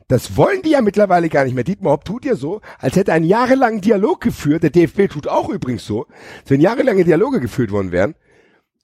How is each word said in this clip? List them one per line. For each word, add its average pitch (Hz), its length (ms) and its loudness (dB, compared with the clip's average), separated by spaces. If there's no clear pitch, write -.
das 120 300 -2
wollen 370 260 2
die 311 80 -2
ja 277 120 2
mittlerweile 190 460 2
gar 147 160 0
nicht 127 100 -4
mehr. 123 100 -4
Dietmar 160 300 -2
Hopp 151 100 -6
tut 220 200 -10
ja 254 120 -2
so, 151 240 -8
als - 160 -4
hätte 190 160 2
er 160 60 2
einen 165 80 2
jahrelangen 233 560 2
Dialog 220 400 0
geführt. 156 420 -2
Der 156 80 2
D 170 140 4
F 139 100 -4
B 196 140 2
tut 147 180 -10
auch 180 220 -2
übrigens 127 360 -6
so, 107 220 -6
als - 80 -20
wenn 139 100 4
jahrelange 208 420 2
Dialoge 180 380 2
geführt 113 320 -4
worden 98 180 -4
wären. 95 240 0